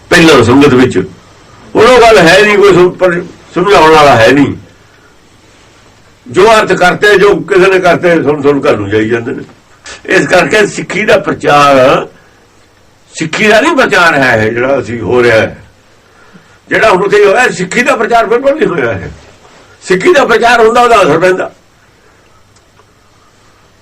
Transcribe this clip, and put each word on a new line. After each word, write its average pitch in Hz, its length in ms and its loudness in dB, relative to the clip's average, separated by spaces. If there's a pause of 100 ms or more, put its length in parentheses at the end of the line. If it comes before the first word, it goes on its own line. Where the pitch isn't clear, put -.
ਪਹਿਲਾਂ 160 340 2
ਸੰਗਤ 131 300 2
ਵਿੱਚ, 123 240 0 (800)
ਹੁਣ 214 120 2
ਉਹ 247 140 4
ਗੱਲ 226 160 4
ਹੈ 175 240 2
ਨਹੀਂ, 208 160 0
ਕੋਈ 196 160 4
ਸਮ-, 180 180 2
ਪਰ 175 300 -2 (340)
ਸਮਝਾਉਣ 180 360 2
ਵਾਲਾ 147 240 4
ਹੈ 113 160 2
ਨਹੀਂ। 139 220 0 (1800)
ਜੋ 202 220 2
ਅਰਥ 208 200 0
ਕਰਤੇ, 180 440 0
ਜੋ 190 180 2
ਕਿਸੇ 185 360 0
ਨੇ 185 80 0
ਕਰਤੇ, 170 440 0
ਸੁਣ 143 180 -4
ਸੁਣ 139 200 0
ਘਰ 127 160 -2
ਨੂੰ 101 120 -8
ਜਾਈ 110 200 -2
ਜਾਂਦੇ 120 220 -6
ਨੇ। - 120 -12 (600)
ਇਸ 165 220 -2
ਕਰਕੇ 185 400 0
ਸਿੱਖੀ - 380 -8
ਦਾ 180 120 2
ਪ੍ਰਚਾਰ, 143 920 0 (1080)
ਸਿੱਖੀ 170 320 -6
ਦਾ 214 140 2
ਨਹੀਂ 320 140 0
ਪ੍ਰਚਾਰ 190 380 0
ਹੈ 127 300 -2
ਇਹ 110 80 -2
ਜਿਹੜਾ 127 280 -2
ਅਸੀਂ 113 220 -10
ਹੋ 117 220 0
ਰਿਹਾ 117 140 2
ਹੈ। 90 260 -6 (1040)
ਜਿਹੜਾ 190 200 0
ਹੁਣ 185 140 0
ਉੱਥੇ 202 220 2
ਹੋਇਆ, 226 240 0
ਸਿੱਖੀ 185 340 -6
ਦਾ 269 120 -2
ਪ੍ਰਚਾਰ 226 300 -2
ਬਿਲਕੁਲ 269 300 -2
ਨਹੀਂ 311 120 -2
ਹੋਇਆ 123 260 -4
ਹੈ। 80 180 -12 (720)
ਸਿੱਖੀ 185 320 0
ਦਾ 277 120 2
ਪ੍ਰਚਾਰ 233 400 2
ਹੁੰਦਾ, 233 160 2
ਉਹਦਾ 233 220 2
ਅਸਰ 156 160 0
ਪੈਂਦਾ। 185 320 -2 (2250)